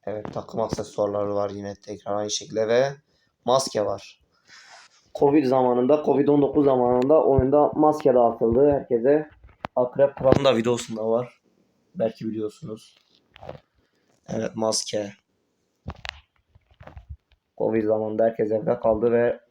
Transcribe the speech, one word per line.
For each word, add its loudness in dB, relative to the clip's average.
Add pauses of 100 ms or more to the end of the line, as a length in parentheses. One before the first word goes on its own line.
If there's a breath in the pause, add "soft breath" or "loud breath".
Evet, -10
takım -10
aksesuarları -4
var -4
yine -12
tekrar -10
aynı -6
şekilde -4
ve 0 (520)
maske -2
var. -12 (960 loud breath)
covid 4
zamanında, 2
covid 2
on 4
dokuz 2
zamanında 4
oyunda 2
maske 2
dağıtıldı 4
herkese. 0 (460)
Akrep 0
Kral'ın 2
da 2
videosunda -4
var. -4 (540)
Belki -6
biliyorsunuz. -12 (1300)
Evet, -6
maske. -4 (2500)
covid -2
zamanında 0
herkes 0
evde -2
kaldı 2
ve 0 (120)